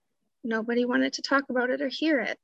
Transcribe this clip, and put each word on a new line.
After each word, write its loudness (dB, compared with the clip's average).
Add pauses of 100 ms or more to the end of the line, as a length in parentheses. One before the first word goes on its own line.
(440)
nobody 0
wanted 2
to -10
talk 0
about 0
it -2
or -2
hear 0
it. -6